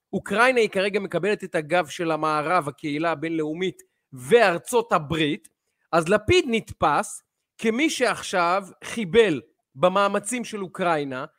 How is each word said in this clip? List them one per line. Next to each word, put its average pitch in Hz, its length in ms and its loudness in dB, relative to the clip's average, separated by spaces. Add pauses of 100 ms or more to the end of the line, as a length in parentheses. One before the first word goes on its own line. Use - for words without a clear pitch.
(120)
אוקראינה 233 480 2
היא 214 80 4
כרגע 196 320 -2
מקבלת 190 440 -2
את 185 100 -8
הגב 165 320 0
של 165 240 -4
המערב, 156 580 0
הקהילה 156 420 -4
הבינלאומית 160 720 -4 (300)
וארצות 185 800 2
הברית, 156 560 0 (440)
אז 160 160 2
לפיד 214 400 4
נתפס 175 760 -2 (360)
כמי 233 320 0
שעכשיו 190 760 -2 (200)
חיבל 202 560 2 (340)
במאמצים 202 680 0
של 208 180 -10
אוקראינה, 147 600 -4 (140)